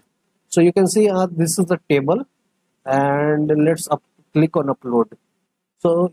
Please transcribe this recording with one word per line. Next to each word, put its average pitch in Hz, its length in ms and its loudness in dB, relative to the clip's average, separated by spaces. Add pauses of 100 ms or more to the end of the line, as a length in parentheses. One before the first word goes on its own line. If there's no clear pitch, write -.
(500)
So - 120 0
you 175 100 4
can 190 160 2
see, 196 220 2
uh, 185 200 0
this 165 280 -4
is 190 80 0
the 170 140 -2 (100)
table, 156 380 0 (580)
and 147 680 0 (140)
let's 160 240 -2
up-, 151 140 -4 (280)
click 156 240 0
on 147 120 -2
upload. 120 440 -2 (680)
So 175 340 0